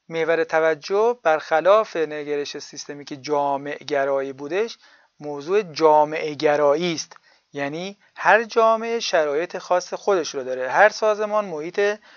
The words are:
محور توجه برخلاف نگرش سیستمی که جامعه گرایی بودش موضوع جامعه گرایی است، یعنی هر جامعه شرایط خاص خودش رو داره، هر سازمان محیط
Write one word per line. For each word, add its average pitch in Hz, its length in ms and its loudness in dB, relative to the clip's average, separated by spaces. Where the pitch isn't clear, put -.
محور 165 340 0
توجه 160 800 0
برخلاف 165 720 2
نگرش 147 640 -4
سیستمی 143 480 -16
که 151 100 -12
جامعه 143 720 -4
گرایی 139 480 -2
بودش 165 440 -6
موضوع 147 420 -4
جامعه 156 720 2
گرایی 147 600 2
است، - 240 -12
یعنی 151 440 -8
هر 208 280 4
جامعه 226 560 0
شرایط 160 580 0
خاص 180 360 -2
خودش 180 420 0
رو 135 80 -6
داره، 127 260 -6
هر 175 200 6
سازمان 214 560 -2
محیط 190 540 -2